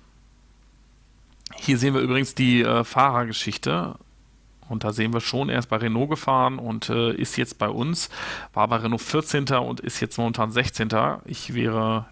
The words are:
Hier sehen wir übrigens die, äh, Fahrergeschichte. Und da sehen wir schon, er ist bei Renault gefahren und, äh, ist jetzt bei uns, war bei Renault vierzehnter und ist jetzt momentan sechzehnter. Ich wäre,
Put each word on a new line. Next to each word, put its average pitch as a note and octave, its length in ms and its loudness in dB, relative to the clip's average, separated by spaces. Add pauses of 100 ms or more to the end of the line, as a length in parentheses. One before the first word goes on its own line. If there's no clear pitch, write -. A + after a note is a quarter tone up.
(1600)
Hier C3+ 200 0
sehen C3+ 180 2
wir C3 80 2
übrigens B2+ 340 0
die, B2 260 6
äh, A#2 220 4
Fahrergeschichte. C3 1120 0 (720)
Und A2 160 -6
da G#2+ 80 0
sehen A2 200 0
wir A#2 80 0
schon, C3+ 280 -2
er B2 100 0
ist A#2+ 120 -4
bei A2 80 0
Renault A#2 300 0
gefahren C3 520 2
und, A2+ 280 -6
äh, A#2 240 2
ist - 240 -2
jetzt - 220 -2
bei G#2 100 0
uns, C#3 420 -2 (420)
war G#2+ 160 2
bei A#2 80 2
Renault A2+ 260 0
vierzehnter C#3 600 0
und B2 180 -6
ist - 180 -6
jetzt - 200 -4
momentan A2+ 340 0
sechzehnter. A2+ 720 0
Ich - 280 -10
wäre, A2+ 600 0